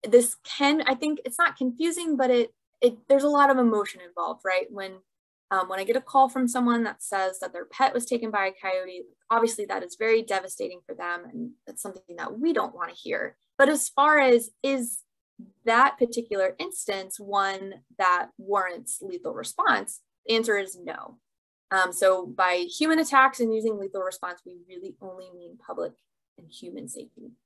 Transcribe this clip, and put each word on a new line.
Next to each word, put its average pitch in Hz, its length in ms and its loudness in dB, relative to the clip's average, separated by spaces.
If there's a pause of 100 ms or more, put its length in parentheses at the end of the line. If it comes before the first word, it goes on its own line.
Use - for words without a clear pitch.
This 240 360 8
can, 285 420 2
I 269 80 2
think 302 300 -4
it's 247 140 -10
not 339 180 2
confusing, 320 600 -2
but 254 140 2
it, 240 220 2 (280)
it, 240 160 4 (120)
there's 277 160 6
a 294 40 4
lot 285 220 6
of 262 80 4
emotion 214 420 0
involved, 165 440 -8
right? 185 260 0
When, 190 280 -12 (520)
um, 185 180 0
when 185 100 -6
I 190 60 -4
get 233 120 -4
a 262 40 0
call 269 280 4
from 254 200 0
someone 240 360 0
that - 180 -10
says 190 380 -4
that 185 120 -10
their 175 140 -12
pet - 280 0
was 240 120 -4
taken 233 240 -4
by 202 160 -2
a 190 60 -4
coyote, 185 500 -8 (280)
obviously 226 360 2
that 190 160 -6
is 180 160 -14
very 226 240 2
devastating 190 640 -6
for - 80 -12
them, 175 360 -8
and - 220 -10 (140)
that's - 160 -14
something 185 340 -14
that 180 220 -10
we 320 140 0
don't 208 220 -2
wanna 175 200 -10
hear. - 420 -8 (220)
But 277 100 6
as 302 200 0
far 302 300 4
as, 240 320 4 (120)
is 262 380 -2 (640)
that 247 340 4
particular 226 600 -2
instance 196 640 -8
one 196 540 -4 (240)
that 180 300 2 (100)
warrants 190 640 -4
lethal 180 340 -10
response? - 680 -2 (260)
The 226 100 0
answer 226 200 0
is 190 240 -6
no. - 380 -14 (520)
Um, 185 220 0
so 185 340 2
by 180 400 0 (120)
human 320 200 2
attacks 269 420 4
and 226 140 0
using 220 240 -2
lethal 196 240 -8
response, 185 420 -8
we 180 120 -20 (120)
really 185 320 -16
only 185 340 -18
mean 175 300 -20
public - 280 -8 (460)
and 165 120 -20
human - 380 -16
safety. - 420 -18 (160)